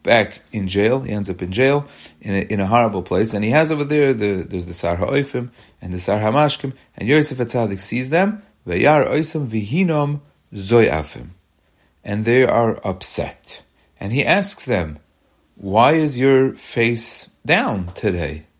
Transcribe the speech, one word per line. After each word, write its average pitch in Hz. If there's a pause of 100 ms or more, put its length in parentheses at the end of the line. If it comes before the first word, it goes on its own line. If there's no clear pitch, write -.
back - (100)
in 98
jail. 107
He 117
ends 101
up 90
in 90
jail 139 (340)
in 104
a, 98
in 101
a 95
horrible 110
place, 101
and 104
he 110
has 156
over 147
there 143
the, 101
there's 87
the 85
Sar 85
Ha'oifim 123 (320)
and 90
the 90
Sar 101
Hamashkim, 131 (220)
and 101
Yosef 147
HaTzadik 117
sees 127
them, 196 (240)
Vayar 120
Oisam 147
Vihinom 143 (320)
Zoyafim, 95 (760)
and 107
they 123
are 113
upset, - (380)
and 101
he 131
asks 185
them, 82 (560)
"Why 110
is 147
your 135
face - (120)
down 120
today?" 80 (140)